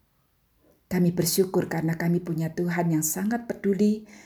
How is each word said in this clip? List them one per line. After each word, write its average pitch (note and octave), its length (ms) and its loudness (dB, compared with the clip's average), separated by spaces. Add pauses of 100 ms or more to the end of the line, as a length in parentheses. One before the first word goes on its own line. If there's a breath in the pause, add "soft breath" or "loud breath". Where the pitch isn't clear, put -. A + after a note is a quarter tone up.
(840)
Kami F3+ 240 2
bersyukur F3+ 560 0
karena E3 320 -2
kami F3 240 0
punya D#3+ 320 -4
Tuhan F3 400 0
yang D#3 80 2
sangat G#3+ 480 -4
peduli G#3 560 2 (200 loud breath)